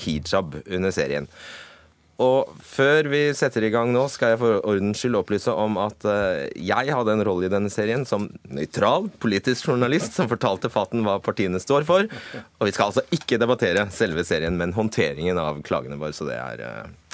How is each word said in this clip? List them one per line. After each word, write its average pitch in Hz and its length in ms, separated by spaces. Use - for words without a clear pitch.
hijab 76 640
under 92 260
serien. 71 320
Og 127 400
før 147 480
vi 147 140
setter 123 320
i 107 80
gang 117 160
nå, 123 240
skal 113 220
jeg 120 100
for 110 160
ordens 101 400
skyld 120 220
opplyse 104 260
om 107 320
at, 104 240
eh, 95 480
jeg 110 400
hadde 110 240
en 104 80
rolle 92 240
i 98 80
denne 101 160
serien 110 320
som 104 240
nøytral 123 720
politisk 120 560
journalist 123 480
som 123 80
fortalte 113 400
Faten 113 320
hva 101 160
partiene 95 400
står 143 320
for. 190 160
Og - 640
vi - 80
skal 101 140
altså 120 180
ikke 120 320
debattere 107 480
selve 87 320
serien, 82 320
men 87 240
håndteringen 90 640
av 76 240
klagene 71 320
våre, 76 160
så 73 160
det 58 80
er, 58 320
eh, 55 280